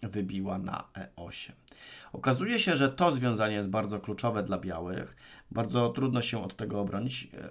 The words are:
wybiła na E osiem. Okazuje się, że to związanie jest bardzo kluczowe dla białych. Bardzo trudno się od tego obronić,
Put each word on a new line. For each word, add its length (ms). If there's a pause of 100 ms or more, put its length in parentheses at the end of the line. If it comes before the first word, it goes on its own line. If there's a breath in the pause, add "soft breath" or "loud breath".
wybiła 560
na 260 (120)
E 200
osiem. 400 (560 loud breath)
Okazuje 480
się, 160
że 160
to 200
związanie 440
jest 140
bardzo 300
kluczowe 420
dla 160
białych. 580 (340 loud breath)
Bardzo 380
trudno 340
się 220
od 120
tego 240
obronić, 480 (220)